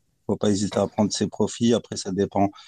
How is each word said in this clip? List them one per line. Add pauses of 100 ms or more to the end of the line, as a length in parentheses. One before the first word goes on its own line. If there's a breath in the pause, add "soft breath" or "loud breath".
(260)
Faut
pas
hésiter
à
prendre
ses
profits.
Après,
ça
dépend (200 loud breath)